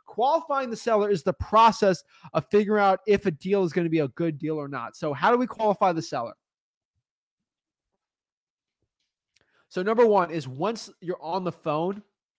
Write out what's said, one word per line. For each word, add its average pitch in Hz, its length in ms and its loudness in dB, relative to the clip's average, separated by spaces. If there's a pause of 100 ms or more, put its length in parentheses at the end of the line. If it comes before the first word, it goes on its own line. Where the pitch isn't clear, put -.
Qualifying 269 640 -2
the 220 60 -8
seller 208 340 0
is 190 120 -2
the 180 120 -2
process 214 680 2 (300)
of 160 180 -2
figuring 208 320 2
out 190 240 4
if 202 200 2
a 185 40 0
deal 190 340 -2
is 165 100 -2
gonna 170 160 0
be 165 80 0
a 143 100 0
good 160 300 -4
deal 156 180 -6
or 143 120 -8
not. 120 280 -10
So 156 160 -6
how 156 180 2
do 240 60 4
we 247 100 0
qualify 196 460 0
the 160 80 -2
seller? 120 320 -8 (3250)
So 180 140 -6
number 226 240 4
one 190 240 4
is 156 180 -6
once 180 400 -6 (140)
you're 175 200 -8
on 180 220 -4
the 170 80 -4
phone, 170 500 -4 (360)